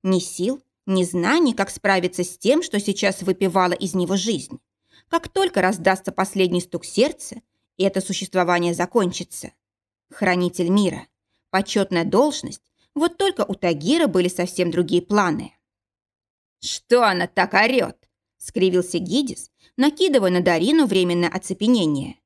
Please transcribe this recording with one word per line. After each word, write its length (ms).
Ни 160
сил, 420
ни 180
знаний, 500
как 160
справиться 540
с 120
тем, 240
что 200
сейчас 420
выпивала 500
из 220
него 220
жизнь. 420
Как 200
только 340
раздастся 480
последний 500
стук 240
сердца, 520
и 80
это 160
существование 760
закончится. 760
Хранитель 580
мира. 380
Почетная 540
должность. 680
Вот 200
только 280
у 100
Тагира 540
были 180
совсем 460
другие 300
планы. 520
«Что 440
она 240
так 260
орет?» 420
скривился 600
Гидис, 540
накидывая 560
на 80
Дарину 460
временное 420
оцепенение. 960